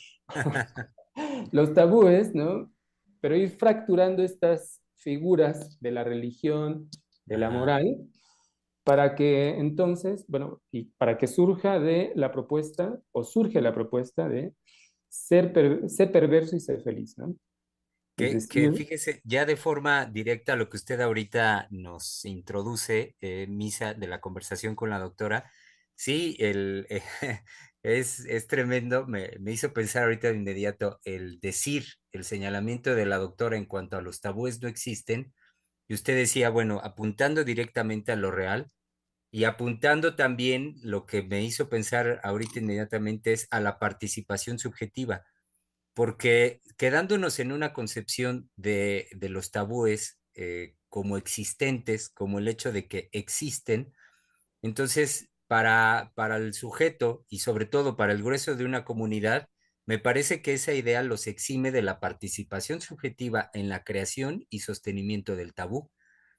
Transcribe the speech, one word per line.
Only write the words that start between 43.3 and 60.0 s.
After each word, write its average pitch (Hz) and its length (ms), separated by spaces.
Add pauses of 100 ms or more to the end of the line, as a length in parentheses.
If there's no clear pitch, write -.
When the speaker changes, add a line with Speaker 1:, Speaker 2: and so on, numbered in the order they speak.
Speaker 1:
es 113 180
a 117 80
la 104 180
participación 104 800
subjetiva, 110 680 (680)
porque 120 680 (160)
quedándonos 175 640
en 127 120
una 147 220
concepción 123 840
de, 101 560
de 95 180
los 95 220
tabúes, 107 680 (160)
eh, 87 400 (140)
como 101 280
existentes, 113 920
como 101 300
el 104 80
hecho 113 240
de 98 160
que - 240
existen, 117 840 (680)
entonces 135 680 (180)
para, 113 680
para 110 220
el 110 160
sujeto 117 760
y 101 100
sobre 107 260
todo 139 320
para 104 160
el 104 100
grueso 135 320
de 123 100
una 127 200
comunidad, 110 640 (360)
me 110 140
parece 139 420